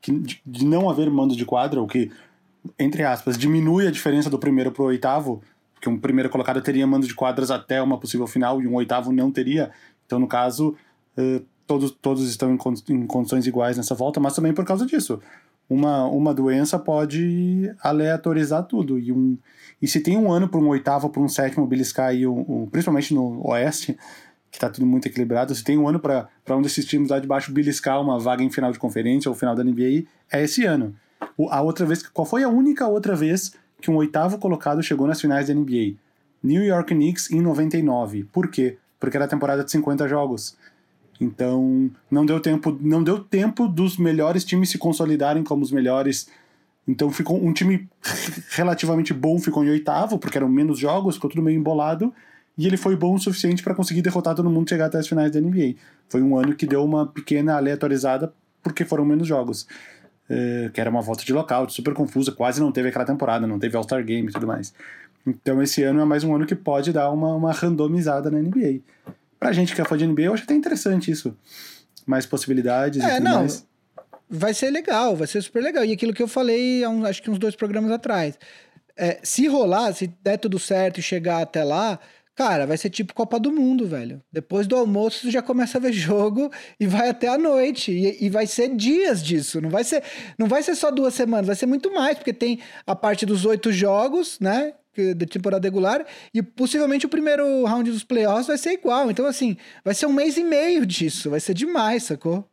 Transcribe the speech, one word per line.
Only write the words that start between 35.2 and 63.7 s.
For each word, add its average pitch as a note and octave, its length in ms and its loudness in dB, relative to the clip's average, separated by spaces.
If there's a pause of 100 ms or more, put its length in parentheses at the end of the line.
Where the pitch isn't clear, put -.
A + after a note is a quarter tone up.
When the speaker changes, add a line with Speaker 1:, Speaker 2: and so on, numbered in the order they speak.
Speaker 1:
finais C#3+ 280 0
da D3 40 0
N D3 100 2
B A#2 360 -2
A? - 480 -12
New E3 180 4
York F3+ 300 0
Knicks E3 360 0
em D#3+ 120 2
noventa D#3 340 0
e E3 60 2
nove. A#2 420 0
Por F3 240 -2
quê? B2+ 300 -2 (200)
Porque C3 200 -2
era C#3 80 0
a - 20 -6
temporada C#3 340 0
de C#3 80 -6
cinquenta D3 380 0
jogos. C3+ 480 -2 (640)
Então, C3 680 0 (200)
não D3 140 4
deu D#3 160 2
tempo, D#3 400 0
não D#3+ 240 2
deu F#3 140 2
tempo G#3+ 500 0
dos F3+ 300 0
melhores E3+ 460 2
times F#3 260 2
se - 80 -4
consolidarem D3+ 640 0
como D3 180 0
os B2+ 80 -2
melhores. C3+ 580 0 (600)
Então, C#3 220 0
ficou F3 340 -2
um E3 80 2
time F#3 340 2 (640)
relativamente E3 600 0
bom, D#3 260 2
ficou D3+ 240 0
em C#3+ 60 4
oitavo, D3+ 500 0
porque - 200 -4
eram C3+ 100 0
menos C#3+ 300 2
jogos, E3+ 380 0
ficou - 120 -6
tudo D#3+ 140 -2
meio D#3+ 160 2
embolado, D#3+ 560 0 (420)
e D#3 100 0
ele F#3+ 120 2
foi F#3+ 180 2
bom F3 180 2
o G3 40 2
suficiente F3+ 440 -2
pra F#3+ 120 -2
conseguir F3+ 260 -2
derrotar E3 340 0
todo F3 140 0
mundo E3 180 2
e - 40 -6
chegar D#3+ 160 0
até D#3 100 -2
as D#3 100 -2
finais D3+ 240 2
da D3+ 80 0
N E3 120 2
B D3+ 280 0
A. - 40 -20 (260)
Foi B2+ 140 0
um C3+ 160 4
ano C#3 160 2
que D3 120 -2
deu C#3 160 2
uma D3+ 240 0
pequena D3 500 0
aleatorizada, C#3 760 0 (300)
porque E3 200 -4
foram D#3 220 0
menos D3+ 240 2
jogos. B2 380 -2 (640)
É, A#2+ 460 -2
que - 60 -4
era A2+ 100 0
uma A#2 100 0
volta A2 240 -6
de C3 80 -2
lockout, C3 400 0
super C#3+ 220 -4
confusa, C3+ 380 -2
quase B2+ 280 -2
não D3 120 2
teve B2+ 160 0
aquela B2 160 -2
temporada, A#2 420 0
não G#2+ 140 -2
teve A2+ 160 -2